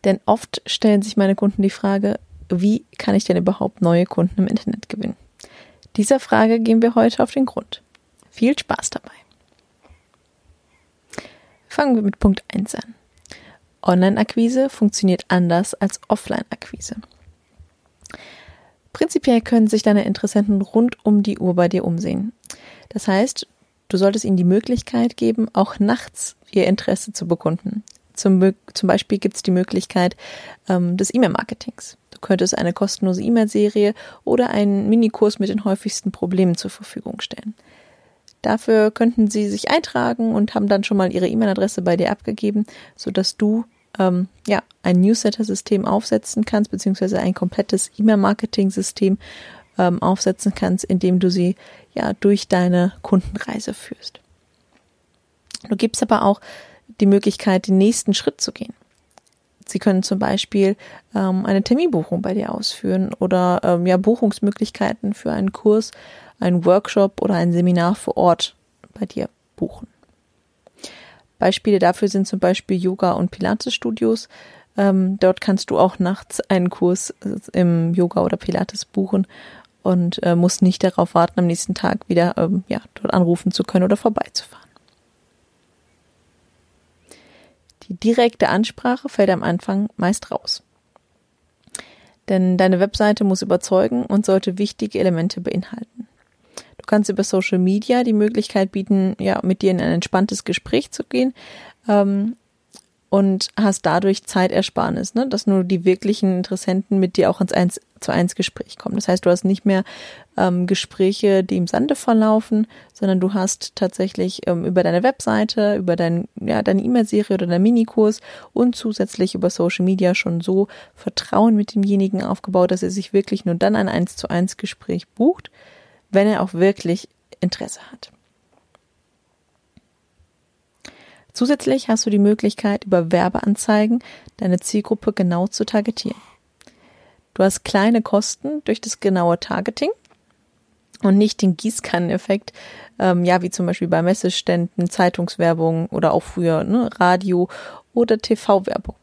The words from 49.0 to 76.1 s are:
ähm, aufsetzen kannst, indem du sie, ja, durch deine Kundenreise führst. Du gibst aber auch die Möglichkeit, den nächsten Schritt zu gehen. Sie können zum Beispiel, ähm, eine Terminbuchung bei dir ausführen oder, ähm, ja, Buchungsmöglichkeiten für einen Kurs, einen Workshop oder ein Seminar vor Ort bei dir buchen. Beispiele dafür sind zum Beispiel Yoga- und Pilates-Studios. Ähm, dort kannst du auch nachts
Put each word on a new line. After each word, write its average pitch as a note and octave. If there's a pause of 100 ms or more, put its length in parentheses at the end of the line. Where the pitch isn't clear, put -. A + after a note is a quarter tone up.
ähm, F3
aufsetzen F#3+
kannst, F#3
indem F3+
du F#3
sie, F3+ (380)
ja, -
durch G3+
deine F3+
Kundenreise -
führst. - (1500)
Du G#3
gibst -
aber G#3+
auch G3+ (580)
die G#3
Möglichkeit, G3
den F#3+
nächsten G#3
Schritt -
zu -
gehen. A3+ (920)
Sie -
können F#3+
zum F#3+
Beispiel, G3+ (380)
ähm, F#3+
eine G3
Terminbuchung A#3
bei G3
dir G#3
ausführen -
oder, F3+
ähm, F3
ja, F#3
Buchungsmöglichkeiten G#3
für -
einen G3
Kurs, A3 (460)
einen F3
Workshop G3
oder G3
ein E3+
Seminar F3
vor -
Ort - (380)
bei -
dir - (260)
buchen. - (1500)
Beispiele F#3+
dafür F3+
sind G3
zum F#3+
Beispiel F#3+
Yoga- F#3
und -
Pilates-Studios. A3+ (480)
Ähm, F#3+
dort F#3
kannst -
du E2
auch F#3
nachts -